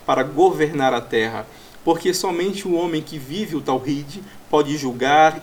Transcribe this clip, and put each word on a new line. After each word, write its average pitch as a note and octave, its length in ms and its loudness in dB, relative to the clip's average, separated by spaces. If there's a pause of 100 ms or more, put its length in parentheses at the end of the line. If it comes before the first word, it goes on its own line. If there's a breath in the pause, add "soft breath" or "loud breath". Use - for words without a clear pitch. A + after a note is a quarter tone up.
para C3+ 160 2
governar D3+ 720 2
a A#2 60 0
terra. A2+ 480 -2 (380 loud breath)
Porque E3+ 280 2
somente F#3 540 -4
o F3 60 0
homem E3 280 -2
que D#3 160 -12
vive D3+ 380 -8
o C3+ 60 -4
Tawhid C#3+ 600 -4 (280 loud breath)
pode D3 260 2
julgar C#3+ 680 2